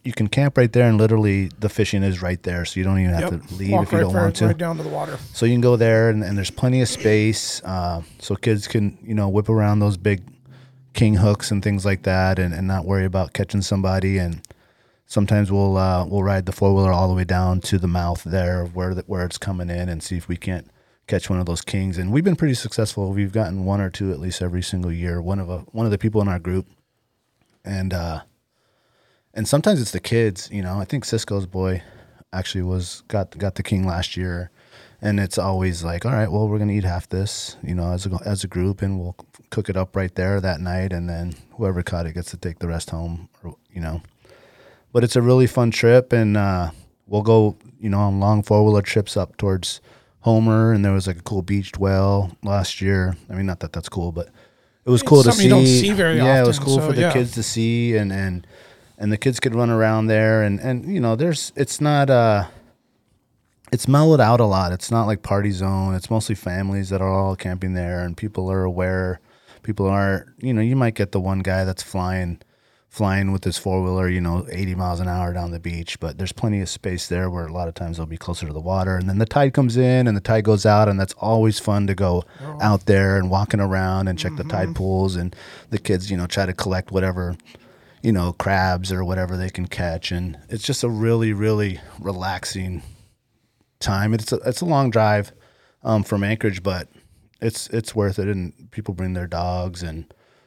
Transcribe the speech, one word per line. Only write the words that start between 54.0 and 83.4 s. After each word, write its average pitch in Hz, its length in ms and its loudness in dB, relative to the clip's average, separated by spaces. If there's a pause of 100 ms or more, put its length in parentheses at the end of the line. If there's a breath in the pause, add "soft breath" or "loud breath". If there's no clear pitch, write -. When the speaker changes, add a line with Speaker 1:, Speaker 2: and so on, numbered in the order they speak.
Speaker 1:
but 85 160 -8 (560 soft breath)
it 127 60 0
was 123 120 6
Speaker 2:
It's - 60 -4
Speaker 1:
cool 143 140 10
to 120 80 6
Speaker 2:
something - 140 4
you 127 60 8
don't 131 160 8
Speaker 1:
see. 127 140 6
Speaker 2:
see 208 120 2
very 165 240 2
Speaker 1:
Yeah, 131 260 4
it 123 40 6
was 131 120 2
Speaker 2:
often, 139 80 -6
Speaker 1:
cool 135 120 4
Speaker 2:
so, 151 100 2
Speaker 1:
for - 40 2
the - 100 2
Speaker 2:
yeah. 127 100 2
Speaker 1:
kids 123 200 0
to 113 100 -4
see, 117 540 0
and, 101 160 0
and, 95 340 -4 (520 loud breath)
and 104 140 -2
the 107 60 0
kids 127 220 -2
could 120 140 0
run 120 160 2
around 110 360 2
there, 110 360 4
and, 98 180 0
and, 127 320 -4
you 190 80 -2
know, 117 160 0
there's, 156 400 -2
it's - 240 -2
not, 147 300 2
uh, 113 340 4 (1300 loud breath)
it's 120 160 -4
mellowed 147 320 6
out 117 200 6
a 117 40 6
lot. 95 280 2
It's - 180 -6
not 113 160 2
like 104 160 0
party 101 280 0
zone. 95 440 0
It's - 160 -6
mostly 110 240 0
families 95 560 -4
that 95 100 -2
are 95 80 0
all 95 280 0
camping 92 380 -6
there, 90 300 -4
and 87 120 -6
people 95 340 -6
are 95 140 0
aware. 92 540 -2 (440 soft breath)
People 101 260 -2
aren't, 98 380 2 (120)
you 127 140 -2
know, 110 80 2
you 120 160 2
might 117 180 2
get 101 180 -4
the 98 80 0
one 95 180 -2
guy 95 260 0
that's 92 180 -4
flying, 92 560 -4 (520 soft breath)
flying 98 420 0
with 95 120 -2
his 90 120 -2
four-wheeler, 92 540 0
you 90 100 0
know, 87 300 -2
eighty 92 240 -4
miles 90 260 -4
an 92 80 -2
hour 87 240 -2
down 87 200 -6
the 85 60 -8
beach, 85 420 -8
but 82 180 -8
there's 92 140 -6
plenty 104 280 -2
of 90 80 -4
space - 400 -6
there 90 220 -2
where 85 160 -6
a 80 60 -12
lot 87 160 -6
of 82 60 -10
times 82 220 -8
they'll 82 80 -6
be 80 140 -10
closer 85 280 -8
to 76 60 -8
the 78 80 -8
water. 92 380 0
And 92 100 -2
then 95 80 0
the 135 80 4
tide 139 300 2
comes 123 240 2
in 127 280 4
and 110 80 2
the 101 60 -2
tide 110 240 2
goes 107 220 4
out, 107 220 6
and 98 120 0
that's 95 140 -4
always 110 440 2
fun 101 280 0
to 98 80 0
go 90 300 0 (180 loud breath)
Speaker 2:
Oh. - 180 -14
Speaker 1:
out 107 240 2
there 98 320 4
and 92 140 0
walking 101 300 0